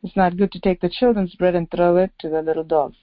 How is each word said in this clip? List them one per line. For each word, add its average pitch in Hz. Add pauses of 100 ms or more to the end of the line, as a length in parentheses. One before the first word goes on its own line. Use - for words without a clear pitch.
"It's -
not 180
good 196
to 175
take -
the 180
children's 208
bread 180
and 170
throw 175
it 190
to 170
the 156
little 160
dogs." 156